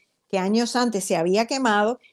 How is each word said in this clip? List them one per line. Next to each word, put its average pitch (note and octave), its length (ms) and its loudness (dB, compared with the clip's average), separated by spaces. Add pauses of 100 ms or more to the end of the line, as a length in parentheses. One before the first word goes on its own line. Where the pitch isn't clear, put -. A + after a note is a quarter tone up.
(300)
que G3 80 -2
años A3 380 0
antes A3+ 280 -2
se F#3+ 120 -2
había F#3 300 0
quemado, A#3 520 0 (140)